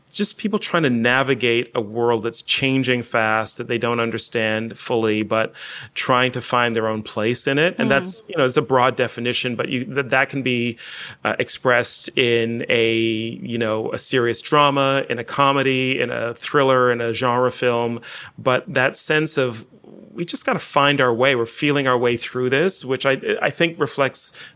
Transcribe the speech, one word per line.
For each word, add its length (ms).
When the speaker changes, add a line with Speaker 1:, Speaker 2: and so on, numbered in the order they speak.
Speaker 1:
just 280
people 180
trying 240
to 80
navigate 840
a 60
world 420
that's 180
changing 640
fast, 560
that 80
they 100
don't 220
understand 760
fully, 460
but 320
trying 380
to 100
find 340
their 120
own 160
place 420
in 140
it. 180
And 80
Speaker 2:
Mm. 40
Speaker 1:
that's, 380
you 80
know, 100
it's 120
a 60
broad 320
definition, 600
but 140
you, 160
that, 240
that 200
can 120
be, 360
uh, 140
expressed 800
in 520
a, 260
you 640
know, 320
a 80
serious 420
drama, 640
in 120
a 40
comedy, 800
in 80
a 240
thriller, 580
in 80
a 140
genre 380
film. 500
But 340
that 220
sense 420
of, 300
we 100
just 200
gotta 140
find 420
our 100
way. 240
We're 120
feeling 400
our 100
way 200
through 340
this, 340
which 180
I, 160
I 80
think 300
reflects 520